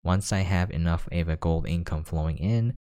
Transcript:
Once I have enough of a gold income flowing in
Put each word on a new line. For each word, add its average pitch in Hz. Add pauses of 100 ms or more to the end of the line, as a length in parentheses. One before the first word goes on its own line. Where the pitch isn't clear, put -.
Once 92
I 95
have 90
enough 82
of 82
a 80
gold 82
income 82
flowing 78
in 117 (140)